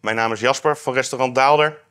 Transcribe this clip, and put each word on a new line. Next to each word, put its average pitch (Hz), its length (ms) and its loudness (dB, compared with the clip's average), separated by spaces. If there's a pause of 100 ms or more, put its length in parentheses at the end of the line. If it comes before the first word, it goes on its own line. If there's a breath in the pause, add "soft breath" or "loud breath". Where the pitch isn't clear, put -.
Mijn 110 160 -4
naam 113 160 0
is 107 80 -6
Jasper 139 360 0
van 139 160 -6
restaurant 127 420 -2
Daalder. 151 460 2 (100)